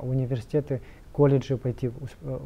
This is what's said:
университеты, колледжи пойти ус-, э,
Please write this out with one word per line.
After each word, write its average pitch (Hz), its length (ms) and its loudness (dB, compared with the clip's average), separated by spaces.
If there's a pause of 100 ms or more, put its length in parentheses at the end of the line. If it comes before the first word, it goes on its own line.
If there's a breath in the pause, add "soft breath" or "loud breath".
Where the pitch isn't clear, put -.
университеты, 131 760 -2 (320 loud breath)
колледжи 139 440 4
пойти 123 320 -2
ус-, 123 340 -10
э, 131 240 -6